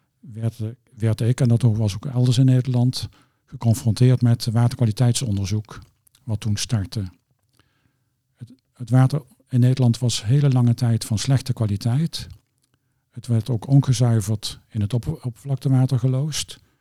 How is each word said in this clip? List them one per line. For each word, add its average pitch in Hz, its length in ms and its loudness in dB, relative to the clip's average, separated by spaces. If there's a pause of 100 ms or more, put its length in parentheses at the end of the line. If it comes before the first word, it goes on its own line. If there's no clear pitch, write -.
(200)
werd, 113 360 -8 (400)
werd 110 240 -2
ik, 117 200 0
en 127 80 4
dat 117 140 4
was 107 320 2
ook 107 120 -10
elders 123 320 0
in 135 60 6
Nederland, 127 640 2 (360)
geconfronteerd 120 800 0
met 117 240 2
waterkwaliteitsonderzoek, 110 1300 -2 (460)
wat 107 160 -6
toen 104 160 -2
startte. 101 480 -4 (1300)
Het, - 160 -20 (200)
het 113 180 -10
water 131 320 4 (260)
in 120 120 0
Nederland 123 380 2
was 120 260 -2
hele 143 260 2
lange 120 240 4
tijd 113 300 0
van 110 140 -2
slechte 127 340 -2
kwaliteit. 113 720 -2 (840)
Het - 160 -18
werd 117 240 -2
ook 113 160 -4
ongezuiverd 117 920 2 (100)
in 107 120 -6
het 101 140 -2
op-, 117 120 -2 (180)
oppervlaktewater 131 720 0
geloosd, 131 640 -4 (200)